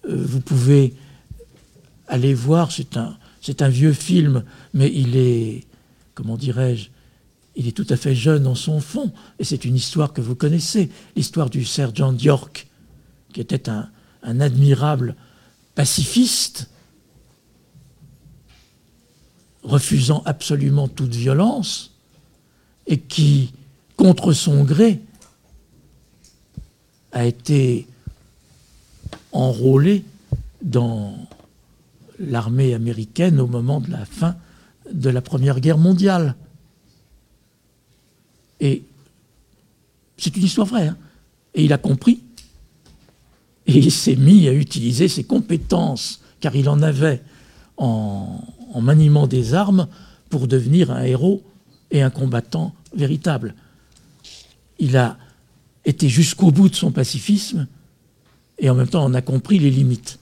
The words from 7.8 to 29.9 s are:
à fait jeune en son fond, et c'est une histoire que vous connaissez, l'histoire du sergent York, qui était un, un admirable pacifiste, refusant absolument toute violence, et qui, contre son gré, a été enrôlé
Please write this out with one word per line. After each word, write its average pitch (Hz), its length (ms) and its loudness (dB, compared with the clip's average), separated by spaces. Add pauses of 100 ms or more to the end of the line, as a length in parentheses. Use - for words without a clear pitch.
à 135 80 0
fait 135 200 -2
jeune 139 320 0
en 123 80 -2
son 156 240 -4
fond, 233 320 -6 (260)
et 208 60 -6
c'est - 200 -6
une 123 120 0
histoire 147 360 -2
que - 80 -8
vous 120 140 -6
connaissez, 160 560 -2 (240)
l'histoire 143 360 -4
du 127 140 -4
sergent 131 480 -2
York, 131 540 0 (680)
qui - 80 -12
était - 280 -6
un, 107 200 -8 (360)
un 120 160 -4
admirable 139 760 2 (600)
pacifiste, - 920 -2 (3000)
refusant 139 640 0
absolument 139 640 -2
toute 127 260 -6
violence, 160 760 -2 (960)
et 143 120 -2
qui, 143 540 0 (440)
contre 180 360 4
son 143 320 2
gré, 156 360 2 (2000)
a 120 120 -2
été 127 640 0 (1400)
enrôlé 135 720 2 (560)